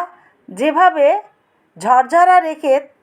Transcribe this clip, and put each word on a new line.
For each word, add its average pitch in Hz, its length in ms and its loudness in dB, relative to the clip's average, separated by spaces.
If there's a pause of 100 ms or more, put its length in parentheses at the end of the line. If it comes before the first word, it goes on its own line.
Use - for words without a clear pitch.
(500)
যেভাবে 302 580 0 (720)
ঝরঝরা 262 600 2
রেখে 311 340 -4 (300)